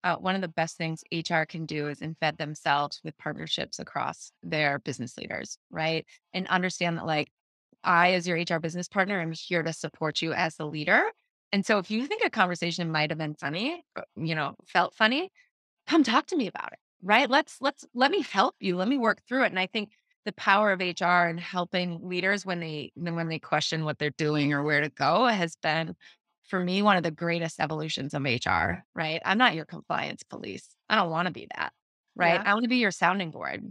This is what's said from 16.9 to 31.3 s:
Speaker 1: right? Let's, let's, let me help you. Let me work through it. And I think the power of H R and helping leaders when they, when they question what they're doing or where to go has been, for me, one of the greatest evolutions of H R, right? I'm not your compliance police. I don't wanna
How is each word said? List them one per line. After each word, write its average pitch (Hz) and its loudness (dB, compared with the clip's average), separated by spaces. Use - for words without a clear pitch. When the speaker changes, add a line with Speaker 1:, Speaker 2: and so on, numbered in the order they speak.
Speaker 1:
right? 214 4
Let's, 294 2
let's, 277 -4
let 254 4
me 359 0
help 202 2
you. 180 0
Let 185 0
me 277 2
work 220 0
through 254 2
it. 208 2
And 185 -2
I 185 0
think 214 -6
the 208 -6
power 208 4
of 185 0
H 180 -2
R 175 6
and 165 -2
helping 180 -4
leaders 185 0
when 185 -4
they, 156 -8
when 170 -2
they 160 -4
question 156 0
what 151 -4
they're 151 0
doing 151 2
or 143 0
where 147 2
to 151 -2
go 165 2
has 185 0
been, 160 -2
for 190 -2
me, 180 0
one 208 6
of 170 0
the 170 0
greatest 170 -2
evolutions 151 -4
of 139 -2
H 120 0
R, 90 2
right? 160 -4
I'm 196 2
not 233 4
your 160 -6
compliance - -6
police. - -12
I 220 4
don't 180 2
wanna 170 0